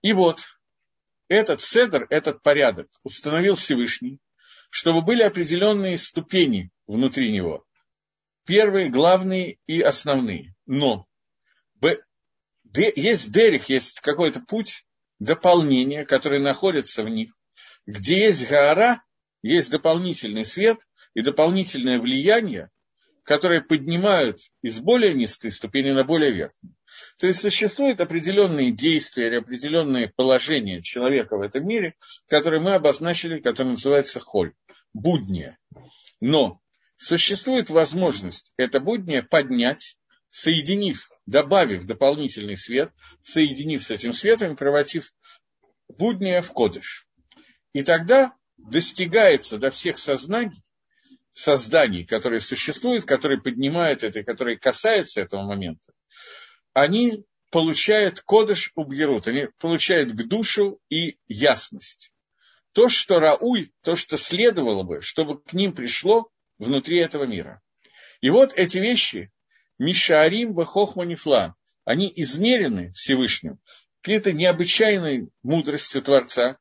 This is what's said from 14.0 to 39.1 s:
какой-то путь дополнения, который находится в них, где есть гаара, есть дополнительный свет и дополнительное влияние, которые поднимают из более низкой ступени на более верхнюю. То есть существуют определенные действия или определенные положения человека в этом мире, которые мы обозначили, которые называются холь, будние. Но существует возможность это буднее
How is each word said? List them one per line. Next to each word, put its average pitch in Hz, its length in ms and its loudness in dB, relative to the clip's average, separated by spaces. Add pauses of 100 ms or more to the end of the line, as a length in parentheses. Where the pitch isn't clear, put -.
какой-то 147 400 -2
путь - 440 -6 (340)
дополнения, 143 840 2
который 139 340 0
находится 139 640 -2
в 110 60 -6
них, 113 220 -6 (560)
где 123 380 0
есть 135 240 2
гаара, 160 540 4 (380)
есть 151 300 2
дополнительный 151 760 -2
свет 220 340 0 (340)
и 113 80 -2
дополнительное 139 800 0
влияние, 135 720 0 (520)
которые 170 380 2
поднимают 165 800 0 (220)
из 113 180 -8
более 208 340 2
низкой 113 380 -4
ступени 135 400 -4
на 135 120 2
более 151 280 2
верхнюю. - 440 -8 (420)
То 180 100 0
есть 185 120 0
существуют 208 640 -2
определенные 165 680 0
действия 127 560 -2
или 117 80 -2
определенные 127 800 -2
положения 127 680 0
человека 120 560 -2
в 98 40 -4
этом 131 240 -6
мире, 202 300 -4 (320)
которые 156 340 2
мы 190 120 0
обозначили, 165 680 0
которые 127 320 -2
называются 139 480 0
холь, 90 340 -4 (400)
будние. 101 640 -4 (600)
Но 131 400 0 (380)
существует 202 720 -2
возможность 156 880 0
это 127 220 0
буднее 165 440 -4